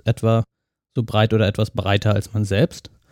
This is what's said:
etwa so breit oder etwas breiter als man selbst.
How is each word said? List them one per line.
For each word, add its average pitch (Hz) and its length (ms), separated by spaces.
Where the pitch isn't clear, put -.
etwa 113 380
so 120 80
breit 107 280
oder 107 140
etwas 104 240
breiter 101 420
als 101 220
man 107 100
selbst. 98 460